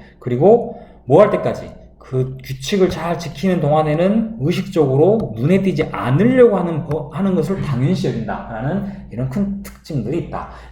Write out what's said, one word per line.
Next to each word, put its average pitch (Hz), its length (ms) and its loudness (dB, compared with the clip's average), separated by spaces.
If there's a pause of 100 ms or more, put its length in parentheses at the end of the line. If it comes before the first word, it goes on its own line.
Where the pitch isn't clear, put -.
(200)
그리고 175 600 2 (260)
뭐 151 160 6
할 208 80 6
때까지? - 520 -6 (160)
그 131 460 -4
규칙을 - 460 0
잘 165 300 -4
지키는 175 420 -2
동안에는 156 800 2
의식적으로 175 960 2
눈에 170 240 2
띄지 175 300 0
않으려고 208 640 4
하는 170 280 -2
거, 143 280 -6
하는 190 220 0
것을 165 260 -2
당연시 143 460 0
여긴다라는 117 1040 -6
이런 127 180 -4
큰 202 340 -4
특징들이 135 540 -6
있다. - 320 -8 (220)